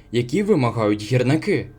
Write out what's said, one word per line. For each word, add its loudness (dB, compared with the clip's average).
які 0
вимагають 0
гірники. 0